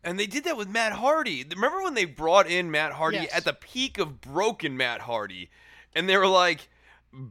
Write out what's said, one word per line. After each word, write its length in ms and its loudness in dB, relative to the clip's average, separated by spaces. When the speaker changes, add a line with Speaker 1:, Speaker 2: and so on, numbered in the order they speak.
Speaker 1:
And 160 -6
they 80 0
did 180 -4
that 120 -4
with 140 -8
Matt 220 0
Hardy. 520 0
Remember 380 -2
when 100 -2
they 140 0
brought 420 4
in 220 0
Matt 220 0
Hardy 260 -2
Speaker 2:
Yes. 160 -4
Speaker 1:
at 100 0
the 80 0
peak 460 -6
of 240 -4
broken 560 -2
Matt 240 -2
Hardy, 480 -6
and 140 -2
they 80 6
were 120 6
like, 420 4